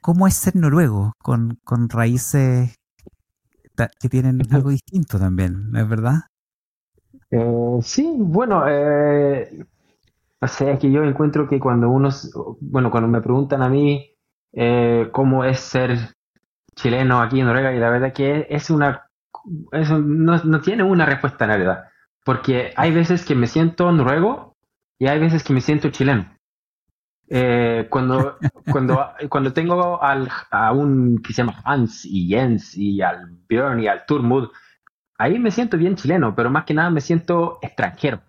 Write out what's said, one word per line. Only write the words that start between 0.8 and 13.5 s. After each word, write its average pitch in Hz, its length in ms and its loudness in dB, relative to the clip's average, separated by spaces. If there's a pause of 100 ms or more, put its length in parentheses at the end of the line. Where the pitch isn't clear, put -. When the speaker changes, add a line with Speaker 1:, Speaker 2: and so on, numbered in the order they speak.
Speaker 1:
con, 117 460 -2
con 120 240 0
raíces 123 880 0 (960)
ta-, 117 160 -2 (100)
que 127 80 -2
tienen 127 320 0
Speaker 2:
Ujú. 123 140 0
Speaker 1:
algo 135 160 0
distinto 139 480 -2
también, 92 520 -2
no 113 100 -2
es 110 80 0
verdad? 113 260 0 (1160)
Speaker 2:
Eh, 120 520 0
sí, 311 360 -2
bueno, 196 500 0
eh, 143 960 0 (760)
o 123 60 -2
sea, 135 320 -2
que 139 120 2
yo 143 140 4
encuentro 147 440 0
que 139 100 0
cuando 120 320 2
uno 135 180 4
s-, - 220 -8 (300)
bueno, 135 300 -2
cuando 113 180 0
me 117 120 2
preguntan 131 420 0